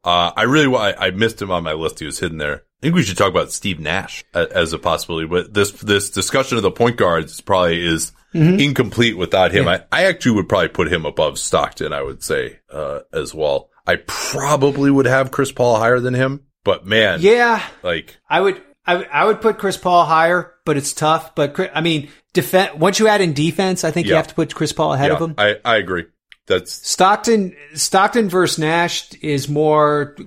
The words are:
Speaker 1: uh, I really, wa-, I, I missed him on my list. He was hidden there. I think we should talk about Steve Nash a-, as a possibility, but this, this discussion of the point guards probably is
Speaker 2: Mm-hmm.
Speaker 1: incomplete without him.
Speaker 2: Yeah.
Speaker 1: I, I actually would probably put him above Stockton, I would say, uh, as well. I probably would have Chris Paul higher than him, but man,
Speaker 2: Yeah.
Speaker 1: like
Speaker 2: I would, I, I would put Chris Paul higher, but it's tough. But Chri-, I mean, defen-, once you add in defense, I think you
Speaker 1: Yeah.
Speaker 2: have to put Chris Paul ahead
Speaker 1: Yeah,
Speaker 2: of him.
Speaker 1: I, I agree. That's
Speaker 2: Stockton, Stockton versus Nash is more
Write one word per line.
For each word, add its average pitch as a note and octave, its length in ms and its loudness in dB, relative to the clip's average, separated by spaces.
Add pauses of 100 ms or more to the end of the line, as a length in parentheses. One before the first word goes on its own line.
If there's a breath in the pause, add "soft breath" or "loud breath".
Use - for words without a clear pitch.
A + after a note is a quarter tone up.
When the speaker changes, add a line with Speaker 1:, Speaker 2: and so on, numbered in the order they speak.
Speaker 1:
uh, F2 320 2
I A2 60 0
really, C#3+ 240 4
wa-, B2+ 140 0
I, F#2+ 260 -2
I F#2 60 0
missed A2+ 280 -2
him G2 120 -6
on F2 120 0
my D#2 100 -4
list. D#2+ 260 -4
He D#2 60 -10
was C#2+ 120 -10
hidden E2 200 -6
there. D2 180 -6
I - 260 -20
think D#3+ 140 0
we F3 80 2
should F#2 120 -6
talk G2 140 2
about E2+ 220 -2
Steve F2+ 280 -6
Nash E2 440 -6 (100)
a-, E2+ 180 0
as E2+ 200 0
a D#2+ 60 -6
possibility, D#2+ 500 -4
but F2+ 260 -4
this, G2+ 160 2
this G2 400 -2
discussion C3 480 -2
of G#2+ 60 -2
the F2+ 80 4
point A#2+ 260 0
guards E2+ 420 0
probably F2 440 0
is E2 280 -2 (220)
Speaker 2:
Mm-hmm. F3 260 4
Speaker 1:
incomplete A#2+ 580 0
without F2+ 340 2
him. F#2+ 140 2
Speaker 2:
Yeah. F2+ 140 0 (120)
Speaker 1:
I, D3 80 0
I F#3 60 2
actually C3 300 0
would F2+ 120 0
probably F2+ 200 2
put E2 220 -2
him E2+ 140 -2
above D2 340 -2
Stockton, D2+ 540 -2
I C#2+ 80 -6
would C#2 220 -10
say, C2 380 -6 (120)
uh, C#2+ 280 -8 (120)
as D#2+ 220 -6
well. D2+ 340 -2 (180)
I F2+ 100 0 (100)
probably C#3 840 0
would C3+ 140 4
have C3 260 2
Chris C3+ 220 -2
Paul B2 240 2
higher A#2+ 240 2
than B2 140 -2
him, C3 320 -2 (180)
but F2+ 220 -2
man, G2+ 340 2
Speaker 2:
Yeah. A#3 420 4 (200)
Speaker 1:
like E2+ 340 -6 (140)
Speaker 2:
I D#3+ 100 2
would, G3 220 0 (240)
I, F3+ 180 0
I D3+ 220 0
would G#3+ 160 0
put G#3+ 160 0
Chris F#3+ 180 -4
Paul F3 300 4
higher, E3+ 480 2 (100)
but D3 140 0
it's C#3 160 -6
tough. D#3 400 -2
But C#3+ 180 -2
Chri-, F#3 220 -4
I D#3 80 -2
mean, D#3 260 -2 (240 loud breath)
defen-, F#3 460 0
once F#3 200 2
you A3 80 4
add G#3 140 4
in E3 140 0
defense, F3+ 500 -2
I D#3+ 60 0
think D3+ 160 -2
you D#3 80 0
Speaker 1:
Yeah. - 20 4
Speaker 2:
have D#3 120 0
to - 60 -16
put D#3+ 200 -2
Chris D3+ 180 -4
Paul D3+ 220 0
ahead C#3+ 160 2
Speaker 1:
Yeah, D#3 60 0
Speaker 2:
of D#3 40 -2
him. D#3+ 160 -4
Speaker 1:
I, G#2 260 2
I A2+ 140 2
agree. F2+ 300 -2 (400)
That's F#2 260 0 (160)
Speaker 2:
Stockton, G#3 680 2 (200)
Stockton G3 560 0
versus F3 280 0
Nash E3+ 580 -2
is D3 300 -4
more D3 720 2 (100)